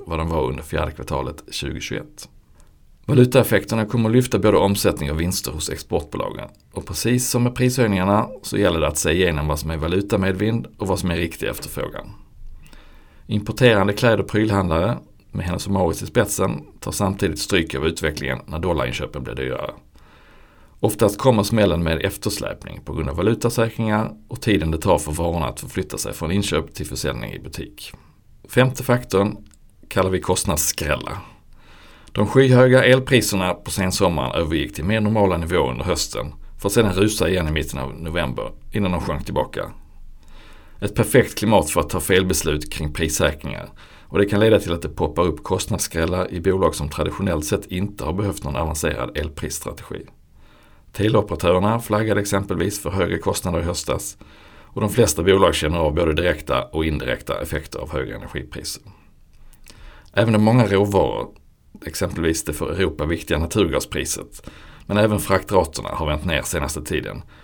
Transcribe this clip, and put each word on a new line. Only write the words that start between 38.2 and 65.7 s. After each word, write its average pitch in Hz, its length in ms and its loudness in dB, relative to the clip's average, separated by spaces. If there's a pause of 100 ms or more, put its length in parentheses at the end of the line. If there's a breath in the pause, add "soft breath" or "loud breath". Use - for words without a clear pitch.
innan 101 200 0
de 85 80 -2
sjönk 76 240 -4
tillbaka. - 460 -4 (1080 soft breath)
Ett 101 140 -4
perfekt 120 440 4
klimat 104 320 4
för 87 100 2
att 76 100 -2
ta 90 100 -2
felbeslut 85 720 0
kring 76 200 -6
prissäkringar, 73 760 -2 (340 loud breath)
och - 160 -2
det 101 80 4
kan 104 140 0
leda 110 200 6
till 85 120 -4
att 82 100 -2
det - 60 -6
poppar 80 340 -2
upp 90 200 0
kostnadsskrällar 90 880 -2
i 90 80 -6
bolag 92 340 2
som 76 140 -4
traditionellt 80 560 -2
sett - 220 -2
inte 95 380 -6
har 76 80 -2
behövt 98 320 -4
någon 69 120 -6
avancerad 76 600 -4
elprisstrategi. - 880 -8 (840 soft breath)
Teleoperatörerna 101 880 2
flaggade 107 400 0
exempelvis 98 600 -2
för - 80 -6
högre 95 280 0
kostnader 87 420 -2
i - 20 -2
höstas, - 540 -4 (480 loud breath)
och - 160 -10
de 101 100 0
flesta 101 320 2
bolag 95 320 6
känner 80 240 -2
av 78 160 2
både 80 200 2
direkta 76 500 0
och 80 200 -2
indirekta 64 580 -4
effekter - 360 -8
av - 140 -10
högre 64 240 -6
energipriser. - 640 -12 (1300 soft breath)
Även 110 220 4
om 107 80 4
många 117 240 6
råvaror, 95 640 2 (580)
exempelvis 82 580 -2
det - 80 -4
för 71 180 -6
Europa 80 360 -2
viktiga 82 320 -2
naturgaspriset, - 1120 -2 (360 loud breath)
men 101 100 -2
även 107 220 4
fraktraterna 92 720 0